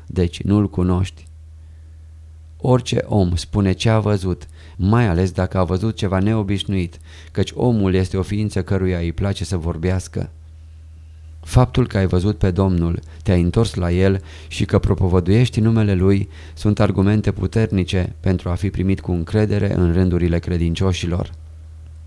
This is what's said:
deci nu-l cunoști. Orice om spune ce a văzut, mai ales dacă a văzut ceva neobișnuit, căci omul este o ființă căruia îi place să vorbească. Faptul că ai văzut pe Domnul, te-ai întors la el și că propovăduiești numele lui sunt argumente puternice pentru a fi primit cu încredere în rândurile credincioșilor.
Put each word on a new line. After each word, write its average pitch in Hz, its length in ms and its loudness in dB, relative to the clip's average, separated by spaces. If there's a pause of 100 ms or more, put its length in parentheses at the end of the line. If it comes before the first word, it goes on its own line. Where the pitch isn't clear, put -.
deci - 360 -2
nu-l 101 280 2
cunoști. 90 540 0 (1400)
Orice - 400 2
om 90 280 2
spune 98 380 0
ce 101 160 0
a 110 100 4
văzut, 95 480 -2 (300)
mai 110 300 2
ales 90 240 2
dacă 92 280 -2
a 92 60 2
văzut 92 320 -2
ceva 95 220 -2
neobișnuit, 98 800 -2 (340)
căci 98 220 -2
omul 104 400 2
este 92 220 0
o 92 60 0
ființă 104 400 -2
căruia 92 360 0
îi 85 140 -2
place 98 320 -4
să 92 120 -4
vorbească. 87 720 -4 (1120)
Faptul 123 460 2
că 104 120 -2
ai 95 80 2
văzut 90 320 0
pe 95 120 2
Domnul, 87 500 0 (220)
te-ai 90 180 2
întors 87 340 2
la 87 160 -2
el 92 320 2 (260)
și - 160 -4
că 101 140 2
propovăduiești 95 840 2
numele 107 340 2
lui 98 340 2 (260)
sunt 104 260 0
argumente 101 520 2
puternice 98 880 0
pentru 92 280 0
a 87 60 -2
fi 95 160 -2
primit 92 300 -2
cu 90 120 -4
încredere 101 640 0
în 90 180 2
rândurile 87 460 2
credincioșilor. 87 920 -2 (760)